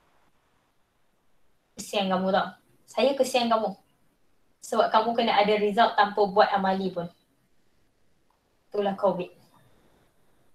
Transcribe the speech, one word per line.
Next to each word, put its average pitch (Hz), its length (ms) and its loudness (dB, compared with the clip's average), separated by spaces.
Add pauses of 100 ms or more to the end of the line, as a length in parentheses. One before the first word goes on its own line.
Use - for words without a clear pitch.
(1800)
Kesian 202 320 -4
kamu 190 240 -2
tau. 185 160 0 (320)
Saya 262 320 -2
kesian 247 320 -2
kamu. 226 320 -2 (840)
Sebab 226 240 0
kamu 226 240 2
kena 226 240 0
ada 208 240 2
result 208 320 2
tanpa 202 320 0
buat 202 240 4
amali 190 400 -2
pun. 175 160 -8 (1700)
Itulah 202 240 -2
covid. 175 320 -2 (1300)